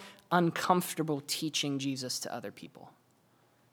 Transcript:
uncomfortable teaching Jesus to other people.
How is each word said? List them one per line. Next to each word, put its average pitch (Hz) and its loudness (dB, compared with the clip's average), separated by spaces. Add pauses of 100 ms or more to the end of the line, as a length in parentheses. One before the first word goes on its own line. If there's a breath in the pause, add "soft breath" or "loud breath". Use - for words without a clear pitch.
(300 loud breath)
uncomfortable 165 2
teaching 143 -2
Jesus 131 -2
to - -6
other 107 -6
people. - -18 (800)